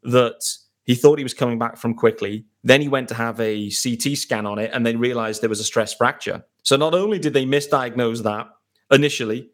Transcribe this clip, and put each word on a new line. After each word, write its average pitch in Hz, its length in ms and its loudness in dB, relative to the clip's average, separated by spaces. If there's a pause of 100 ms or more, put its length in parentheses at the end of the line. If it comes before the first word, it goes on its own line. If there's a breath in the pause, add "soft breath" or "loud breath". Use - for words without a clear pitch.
that 120 400 2 (400)
he 123 120 2
thought 147 220 6
he 143 60 -6
was 127 100 -6
coming 120 240 -2
back 117 200 -4
from 117 160 -4
quickly, 107 520 -2 (180)
then 131 180 6
he 147 60 -4
went 131 220 -2
to 120 60 -8
have 117 240 -4
a 107 300 -2
C 120 260 -4
T 139 200 -2
scan 107 300 -2
on 104 140 -4
it 110 140 -4
and 120 120 0
they 117 100 0
realized 117 460 -2
there 113 80 0
was 107 100 -2
a 110 40 -8
stress 110 300 -2
fracture. - 500 -2 (200)
So - 120 2
not 156 180 2
only 196 260 0
did 147 140 -2
they 135 120 2
misdiagnose 123 800 0
that 107 240 -4 (440)
initially 135 640 0